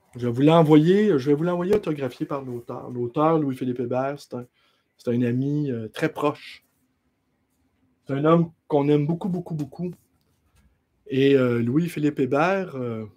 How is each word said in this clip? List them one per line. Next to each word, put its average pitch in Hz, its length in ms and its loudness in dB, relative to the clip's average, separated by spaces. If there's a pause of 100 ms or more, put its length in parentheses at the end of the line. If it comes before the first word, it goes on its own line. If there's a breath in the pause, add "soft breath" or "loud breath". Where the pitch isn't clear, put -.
(160)
Je 120 100 -6
vais 120 60 -2
vous 127 100 -2
l'envoyer, 165 760 6
je 127 120 0
vais 147 40 4
vous 151 100 0
l'envoyer 175 300 -2
autographié 156 520 -4
par 139 160 -6
l'auteur. 127 480 -12
L'auteur, 147 480 0
Louis-Philippe 131 420 -4
Hébert, 127 380 -4
c'est - 160 -16
un, 123 120 -12 (560)
C'est 120 120 -2
un 120 80 0
ami, 139 480 -2
euh, 113 180 -8
très 156 240 -4
proche. - 500 -6 (1400)
C'est 139 60 -8
un 139 140 -2
homme 170 260 4 (160)
qu'on 143 200 2
aime 147 180 4
beaucoup, 170 240 -4
beaucoup, 175 240 -6
beaucoup. 170 400 -8 (1120)
Et, 135 300 4
euh, 123 260 2
Louis-Philippe 147 580 -2
Hébert, 156 560 0
euh, 113 300 -8 (100)